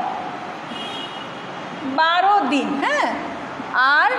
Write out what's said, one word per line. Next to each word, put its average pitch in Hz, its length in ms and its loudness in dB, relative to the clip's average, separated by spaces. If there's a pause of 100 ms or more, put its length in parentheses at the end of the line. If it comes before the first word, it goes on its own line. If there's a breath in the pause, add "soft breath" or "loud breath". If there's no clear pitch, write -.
(1800)
বারো 339 560 4
দিন, 254 300 2 (120)
হ্যাঁ। 466 320 2 (600)
আর 294 460 6